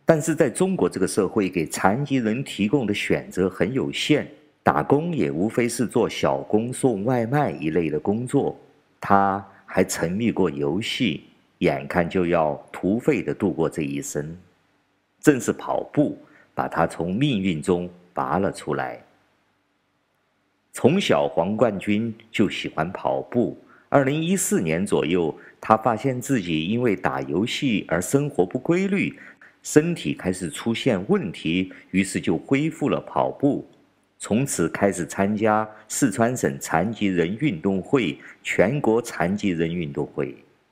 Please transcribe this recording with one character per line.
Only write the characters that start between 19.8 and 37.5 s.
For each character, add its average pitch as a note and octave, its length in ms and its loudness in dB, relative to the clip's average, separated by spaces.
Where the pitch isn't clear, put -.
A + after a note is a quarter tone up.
从 E3 260 2
小 D2 280 2
黄 F2+ 280 0
冠 A2 240 0
军 A2 340 0
就 G2 180 2
喜 - 180 -8
欢 E2 240 -4
跑 - 300 -2
步， A2 360 -2
二 C#3 140 6
零 D3 200 0
一 F3+ 120 2
四 F#3 260 0
年 E2+ 240 0
左 D#2 200 2
右， E2 300 2
他 - 160 4
发 A2+ 200 0
现 B2+ 260 -2
自 B2+ 200 0
己 E2 240 -2
因 A2+ 160 0
为 A2+ 140 2
打 C#2 260 -2
游 D2+ 240 0
戏 A#2 420 -2
而 E2+ 140 0
生 C#3+ 280 0
活 - 160 2
不 - 140 -6
规 F3+ 280 0
律， F3+ 300 -2
身 E3 320 4
体 D3 200 -4
开 - 180 -2
始 F2+ 180 -6
出 A2+ 240 -4
现 G#2+ 360 0
问 E3 220 0
题， F#2 420 -2
于 F#2+ 120 2
是 F#2 180 -4
就 E2 160 0
恢 C#3+ 320 -2
复 D3+ 180 -4
了 F2 140 0
跑 C2 280 0
步。 C3+ 380 0
从 A#2 280 0
此 E2+ 240 -2
开 G2+ 220 2
始 F2 140 -4
参 G2+ 300 -2
加 G#2+ 320 2
四 - 240 0
川 A#2 240 0
省 C#2+ 240 -2
残 F2+ 320 0
疾 G#2 160 -2
人 F2+ 320 0
运 A#2+ 200 0